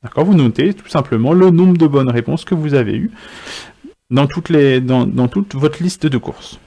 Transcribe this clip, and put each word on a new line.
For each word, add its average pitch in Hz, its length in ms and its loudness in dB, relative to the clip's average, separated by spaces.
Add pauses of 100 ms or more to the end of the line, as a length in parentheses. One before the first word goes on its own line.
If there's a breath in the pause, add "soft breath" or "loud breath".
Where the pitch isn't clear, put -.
D'accord ? 131 200 -4
Vous 196 100 2
notez 147 380 2
tout - 160 -12
simplement 131 440 -2
le 185 180 6
nombre 175 260 4
de 165 120 4
bonnes 135 220 0
réponses 120 340 -4
que - 100 -4
vous 151 200 -2
avez 110 220 0
eues 185 140 -6 (1000 loud breath)
dans 139 180 0
toutes 165 220 -8
les, 139 300 2
dans, 127 240 0
dans 123 220 -2
toute 202 300 -4
votre 151 260 -2
liste 180 240 -4
de 135 120 -2
courses. - 480 -12